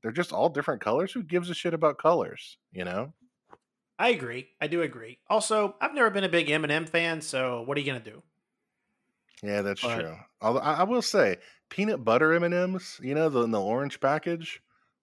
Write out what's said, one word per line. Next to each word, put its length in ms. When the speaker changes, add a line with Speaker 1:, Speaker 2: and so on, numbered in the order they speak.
Speaker 1:
They're 100
just 200
all 160
different 320
colors? 320
Who 100
gives 260
a 60
shit 200
about 240
colors?" 580
You 120
know? 280
Speaker 2:
I 100
agree. 400
I 80
do 140
agree. 380
Also, 500
I've 140
never 160
been 140
a 60
big 200
M 140
and 80
M 140
fan, 360
so 400
what 160
are 40
you 40
gonna 180
do? 200
Speaker 1:
Yeah, 200
that's 200
Speaker 2:
But 180
Speaker 1:
true. 160
Although, 180
I, 160
I 80
will 180
say, 360
peanut 340
butter 300
M 100
and 300
Ms, 280
you 140
know, 140
the, 120
in 100
the 100
orange 380
package, 600